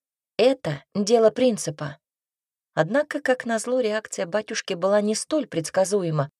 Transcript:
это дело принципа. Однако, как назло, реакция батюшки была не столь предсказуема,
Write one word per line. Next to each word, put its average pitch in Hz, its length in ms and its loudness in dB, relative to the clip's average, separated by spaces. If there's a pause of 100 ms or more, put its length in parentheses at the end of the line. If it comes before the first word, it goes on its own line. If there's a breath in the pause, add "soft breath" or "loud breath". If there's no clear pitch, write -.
(360)
это 208 480 0 (100)
дело 214 360 4
принципа. 196 640 -2 (800)
Однако, 277 480 0
как 254 240 0
назло, 233 340 -2
реакция 214 460 -4
батюшки 208 480 -4
была 190 260 2
не 208 140 0
столь 302 320 -2
предсказуема, 165 840 0 (120)